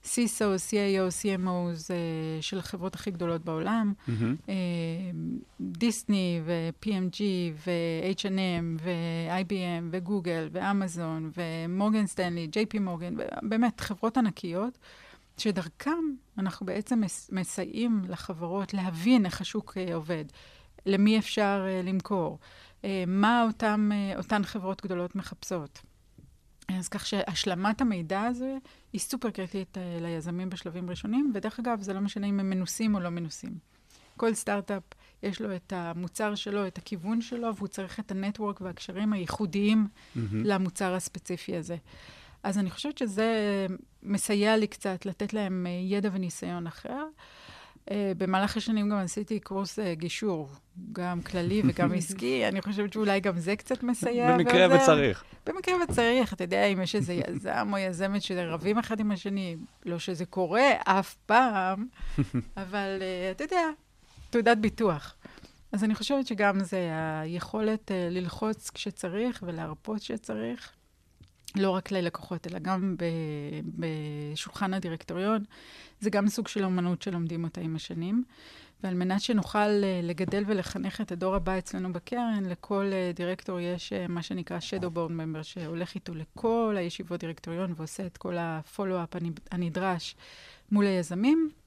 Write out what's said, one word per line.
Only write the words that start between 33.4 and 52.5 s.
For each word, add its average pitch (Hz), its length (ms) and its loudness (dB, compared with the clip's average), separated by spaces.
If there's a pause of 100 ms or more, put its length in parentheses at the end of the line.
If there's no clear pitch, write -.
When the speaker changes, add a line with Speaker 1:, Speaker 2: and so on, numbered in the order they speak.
Speaker 1:
כל 226 160 2
סטארט-אפ 202 500 -2 (400)
יש 202 180 -4
לו 202 140 -4
את 180 200 -8
המוצר 175 600 -2
שלו, 202 320 -2
את 180 100 -8
הכיוון 208 440 -2
שלו, 233 340 -2
והוא 196 120 -6
צריך 190 320 -8
את 208 120 -8
הנטוורק 202 500 -4
והקשרים 185 520 -2
הייחודיים 202 760 2 (280)
Speaker 2:
מהמם. 110 300 0
Speaker 1:
למוצר 190 500 0
הספציפי 180 600 -6
הזה. 170 220 -6 (680)
אז 196 140 0
אני 190 140 2
חושבת 285 260 -6
שזה 208 680 2 (380)
מסייע 208 540 4
לי 214 100 4
קצת 190 380 -4
לתת 202 280 -4
להם, 185 340 -2
אה, 175 40 -4
ידע 190 420 0
וניסיון 175 540 -4
אחר. 247 380 -8 (840)
אה, 202 260 0
במהלך 190 400 2
השנים 208 320 2
גם 208 80 2
עשיתי 202 420 -2
קורס, 196 400 -4
אה, 185 160 0
גישור, 165 540 -2 (420)
גם 175 300 -2
כללי 185 440 0
וגם 180 280 4
Speaker 2:
<laughs> 180 40 0
Speaker 1:
עסקי. 208 500 0
אני 196 140 0